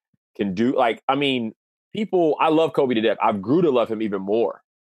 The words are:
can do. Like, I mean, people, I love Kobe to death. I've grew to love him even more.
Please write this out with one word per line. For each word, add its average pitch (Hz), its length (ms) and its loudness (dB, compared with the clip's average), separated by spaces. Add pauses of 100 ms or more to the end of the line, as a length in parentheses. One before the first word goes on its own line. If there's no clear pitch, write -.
(360)
can 101 180 -2
do. 117 200 0
Like, 113 320 0
I 131 80 0
mean, 131 380 -2 (420)
people, 185 460 0
I 147 80 4
love 160 240 2
Kobe 131 240 0
to 110 40 2
death. 107 220 0
I've 107 180 0
grew 131 220 0
to 165 80 2
love 120 180 2
him 110 140 -6
even 98 200 -4
more. 104 400 -2 (260)